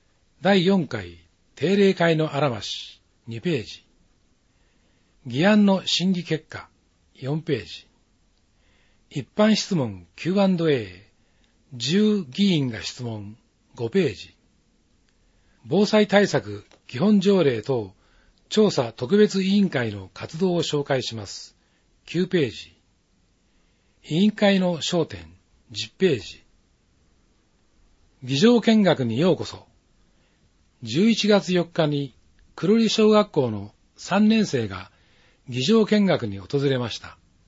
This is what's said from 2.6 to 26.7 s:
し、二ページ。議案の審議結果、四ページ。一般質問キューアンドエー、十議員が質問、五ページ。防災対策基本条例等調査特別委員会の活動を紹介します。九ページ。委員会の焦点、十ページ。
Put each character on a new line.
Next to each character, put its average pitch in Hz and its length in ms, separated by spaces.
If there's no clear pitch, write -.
し、 - 400
二 113 140
ペ 160 200
ー 101 40
ジ。 - 200
議 131 200
案 208 200
の 190 200
審 190 260
議 175 120
結 156 240
果、 - 200
四 147 280
ペ 143 160
ー 95 60
ジ。 - 220
一 131 240
般 214 220
質 - 180
問 104 320
キ - 140
ュ 190 60
ー 202 60
ア 196 40
ン 190 100
ド 165 140
エ 143 40
ー、 98 320
十 190 540
議 196 220
員 147 180
が 110 140
質 - 200
問、 107 340
五 117 160
ペ 180 180
ー 104 60
ジ。 - 200
防 156 200
災 214 220
対 202 200
策 104 380
基 123 120
本 202 220
条 190 240
例 120 180
等 113 320
調 208 220
査 120 220
特 165 240
別 208 260
委 190 140
員 202 120
会 120 240
の 95 220
活 - 240
動 180 160
を 170 80
紹 147 200
介 135 200
し 117 140
ま 104 100
す。 - 300
九 180 200
ペ 175 200
ー 110 40
ジ。 - 260
委 165 200
員 214 60
会 196 300
の 175 180
焦 160 260
点、 82 300
十 107 160
ペ 180 160
ー 110 60
ジ。 - 240